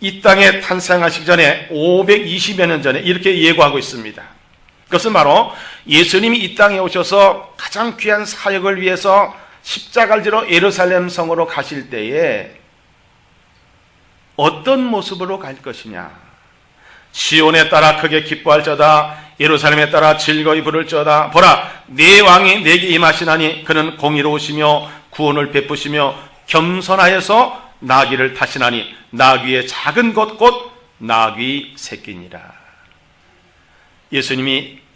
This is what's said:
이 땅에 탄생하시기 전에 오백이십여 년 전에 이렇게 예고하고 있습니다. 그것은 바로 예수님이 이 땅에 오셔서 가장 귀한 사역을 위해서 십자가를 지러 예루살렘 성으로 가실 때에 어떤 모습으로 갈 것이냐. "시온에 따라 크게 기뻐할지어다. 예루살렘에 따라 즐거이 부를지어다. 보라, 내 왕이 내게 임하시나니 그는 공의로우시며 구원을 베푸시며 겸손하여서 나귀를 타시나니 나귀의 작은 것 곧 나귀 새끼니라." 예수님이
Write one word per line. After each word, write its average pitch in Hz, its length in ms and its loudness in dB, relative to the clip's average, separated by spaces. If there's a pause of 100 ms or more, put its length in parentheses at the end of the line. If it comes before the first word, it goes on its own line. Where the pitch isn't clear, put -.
이 196 200 -8
땅에 196 400 4
탄생하시기 175 680 -2
전에 165 440 2
오백이십여 185 960 0
년 160 160 -2
전에 135 180 -2
이렇게 180 420 -2
예고하고 156 360 2
있습니다. 110 440 -12 (640)
그것은 190 260 -2
바로 180 400 2 (360)
예수님이 208 500 2
이 185 160 -8
땅에 202 240 2
오셔서 185 800 0
가장 226 400 -8
귀한 208 280 -2
사역을 196 560 -4
위해서 185 560 0 (260)
십자가를 214 600 -2
지러 208 280 -2
예루살렘 180 580 0
성으로 165 380 -4
가실 135 440 -10
때에 120 640 -4 (1800)
어떤 156 480 0
모습으로 190 540 -6
갈 139 180 -14
것이냐. 104 540 -16 (1040)
"시온에 156 560 2
따라 156 280 4
크게 156 280 -2
기뻐할지어다. 151 960 0 (180)
예루살렘에 151 500 2
따라 156 260 4
즐거이 156 460 0
부를지어다. 151 680 0
보라, 165 560 4
내 165 340 4
왕이 190 420 4
내게 175 260 2
임하시나니 160 760 0
그는 156 320 -2
공의로우시며 151 920 -2 (200)
구원을 147 420 -2
베푸시며 143 640 -2 (300)
겸손하여서 185 1160 0 (160)
나귀를 131 560 0
타시나니 120 600 -4 (160)
나귀의 127 580 0
작은 226 460 -2
것 214 220 -2
곧 - 360 0 (260)
나귀 113 800 -4
새끼니라." 90 640 -18 (1700)
예수님이 135 680 -4 (160)